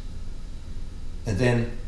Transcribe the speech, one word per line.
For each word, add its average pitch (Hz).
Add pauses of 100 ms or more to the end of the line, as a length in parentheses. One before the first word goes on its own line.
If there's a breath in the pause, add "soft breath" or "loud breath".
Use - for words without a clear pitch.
(1300)
and 95
then 117